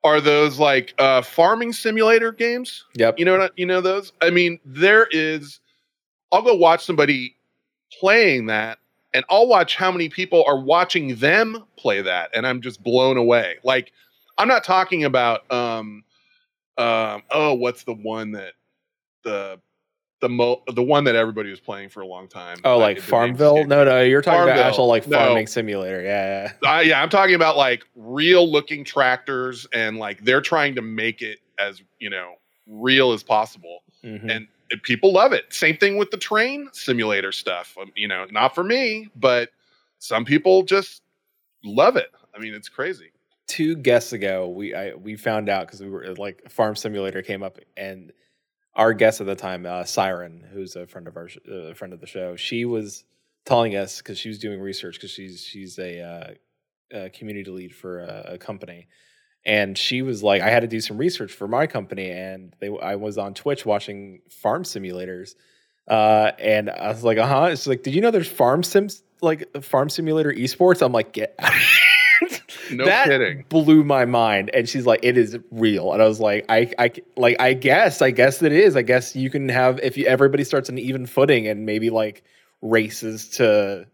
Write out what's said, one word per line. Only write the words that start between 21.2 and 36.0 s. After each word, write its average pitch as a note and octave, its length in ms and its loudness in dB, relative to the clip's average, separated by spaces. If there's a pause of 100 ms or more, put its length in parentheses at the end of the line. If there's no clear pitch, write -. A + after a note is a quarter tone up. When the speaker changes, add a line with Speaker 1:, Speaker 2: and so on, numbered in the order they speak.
Speaker 1:
was F#2+ 100 -16
playing G2 300 -14
for G#2 100 -18
a F#2+ 60 -12
long F#2 220 -16
time? F2 360 -16
Speaker 2:
Oh, B2+ 100 4
Speaker 1:
Uh, A#2+ 40 4
Speaker 2:
like, G#2 180 4
Speaker 1:
the F#2+ 60 -12
name's - 60 -14
Speaker 2:
Farmville? B2+ 460 4
Speaker 1:
escaping D3+ 140 2
Speaker 2:
No, C#3+ 160 6
Speaker 1:
me. C3+ 60 6
Speaker 2:
no, B2+ 120 4
you're C3 200 4
talking E3+ 200 4
about F3 40 4
Speaker 1:
Farmville. B2+ 200 4
Speaker 2:
actual, B2 220 2
like, A#2 180 2
Speaker 1:
No. D3 120 2
Speaker 2:
farming A#2 280 2
simulator. F#2+ 560 -6
Yeah, G2 500 -4 (100)
yeah. C#3 140 2
Speaker 1:
Uh, E3+ 40 2
yeah, D#3+ 220 4
I'm D#3+ 80 -2
talking F#3+ 260 4
about, D#3+ 200 2
like, B2+ 280 0 (100)
real D#3 560 4
looking D3 320 -2
tractors B2+ 920 -2
and, A2+ 260 -4
like, G#2 260 -12
they're B2+ 160 4
trying C#3+ 340 -2
to B2 80 -6
make A2+ 400 -6
it G#2+ 160 -12 (220)
as, G2 200 -6 (200)
you G#2 100 -12
know, F2+ 240 -10 (320)
real B2 460 2
as G#2+ 100 -6
possible. F2+ 600 -4 (180)
Speaker 2:
Mm-hmm. A2 280 -12
Speaker 1:
And, A2+ 180 -6 (220)
and A2+ 120 -8
people G3+ 300 2
love A3+ 220 2
it. - 180 -8
Same D#3 240 -2
thing G3+ 220 0
with G3+ 120 -4